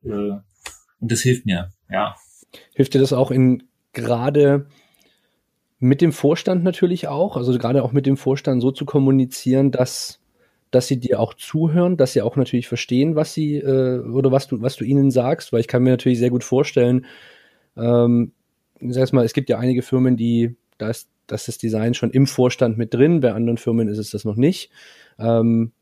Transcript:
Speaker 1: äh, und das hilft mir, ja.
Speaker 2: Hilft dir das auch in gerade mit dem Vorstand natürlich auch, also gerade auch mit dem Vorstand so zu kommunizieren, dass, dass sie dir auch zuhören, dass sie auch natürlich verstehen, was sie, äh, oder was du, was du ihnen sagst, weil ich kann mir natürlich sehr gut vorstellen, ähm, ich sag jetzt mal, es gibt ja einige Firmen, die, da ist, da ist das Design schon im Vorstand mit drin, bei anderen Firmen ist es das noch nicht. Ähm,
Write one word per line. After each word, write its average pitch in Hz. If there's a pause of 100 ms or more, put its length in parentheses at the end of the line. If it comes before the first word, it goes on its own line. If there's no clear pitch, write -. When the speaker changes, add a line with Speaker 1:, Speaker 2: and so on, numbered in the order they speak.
Speaker 1:
äh, 101 (600)
und 113
das 117
hilft 127
mir, 90 (180)
ja. 95 (600)
Speaker 2:
Hilft 135
dir 139
das 135
auch 131
in 127 (300)
gerade 139 (1120)
mit 131
dem 170
Vorstand 170
natürlich 180
auch, 160
also 123
gerade 120
auch 117
mit 135
dem 135
Vorstand 131
so 131
zu 139
kommunizieren, 135
dass, - (500)
dass 127
sie 131
dir 123
auch 117
zuhören, 170
dass 131
sie 120
auch 113
natürlich 123
verstehen, 135
was 156
sie, 147
äh, 131
oder 131
was 135
du, 113
was 127
du 117
ihnen 139
sagst, 127
weil 117
ich 107
kann 123
mir 131
natürlich 123
sehr 120
gut 120
vorstellen, 123 (720)
ähm, 120 (480)
ich 127
sag 123
jetzt 131
mal, 127
es 113
gibt 135
ja 113
einige 123
Firmen, 127
die, 117 (220)
da 110
ist, - (180)
da -
ist -
das 120
Design 110
schon -
im 135
Vorstand 123
mit 113
drin, 151
bei 120
anderen 117
Firmen 113
ist 104
es 107
das 104
noch 107
nicht. 143 (480)
Ähm, 113 (100)